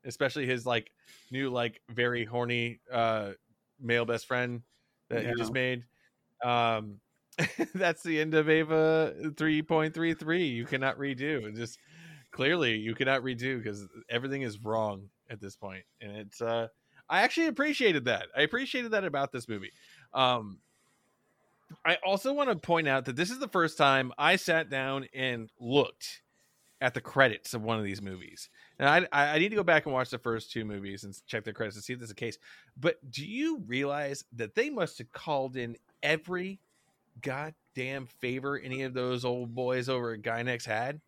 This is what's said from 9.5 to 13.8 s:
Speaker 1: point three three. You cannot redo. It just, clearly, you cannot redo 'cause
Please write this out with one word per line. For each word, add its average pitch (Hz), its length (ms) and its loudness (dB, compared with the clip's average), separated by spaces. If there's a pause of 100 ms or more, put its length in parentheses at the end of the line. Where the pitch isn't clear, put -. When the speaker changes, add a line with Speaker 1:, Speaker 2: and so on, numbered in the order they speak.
Speaker 1:
point 156 320 2
three 165 220 0
three. 165 320 0
You 120 180 -2
cannot 135 320 0
redo. 139 500 -2
It 107 80 -10
just, 117 220 -8 (540)
clearly, 135 460 4
you 110 180 -2
cannot 135 260 4
redo 127 420 -4
'cause 101 240 -8 (220)